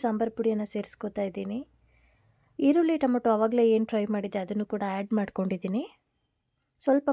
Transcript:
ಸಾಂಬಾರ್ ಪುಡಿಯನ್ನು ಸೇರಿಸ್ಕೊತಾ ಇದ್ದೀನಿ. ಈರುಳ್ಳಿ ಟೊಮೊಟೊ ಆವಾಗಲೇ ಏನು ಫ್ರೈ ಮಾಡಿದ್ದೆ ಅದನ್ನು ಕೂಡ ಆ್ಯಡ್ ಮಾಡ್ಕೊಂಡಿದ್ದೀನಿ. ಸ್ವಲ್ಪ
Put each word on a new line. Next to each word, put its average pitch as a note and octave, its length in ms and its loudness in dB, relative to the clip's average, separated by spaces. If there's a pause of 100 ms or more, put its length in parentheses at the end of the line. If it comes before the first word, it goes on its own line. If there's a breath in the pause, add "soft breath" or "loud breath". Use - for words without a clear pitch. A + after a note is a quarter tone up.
ಸಾಂಬಾರ್ A3+ 340 0
ಪುಡಿಯನ್ನು A3 360 0
ಸೇರಿಸ್ಕೊತಾ G#3 560 -6
ಇದ್ದೀನಿ. G3 280 -8 (1080)
ಈರುಳ್ಳಿ D#4+ 360 4
ಟೊಮೊಟೊ B3 300 2
ಆವಾಗಲೇ A3+ 300 2 (120)
ಏನು A3 160 2
ಫ್ರೈ G#3+ 100 0 (140)
ಮಾಡಿದ್ದೆ G3+ 280 -6
ಅದನ್ನು G#3 300 -4
ಕೂಡ G3+ 100 -4 (100)
ಆ್ಯಡ್ G3+ 260 -6
ಮಾಡ್ಕೊಂಡಿದ್ದೀನಿ. F#3+ 640 -4 (1000)
ಸ್ವಲ್ಪ C#4 280 4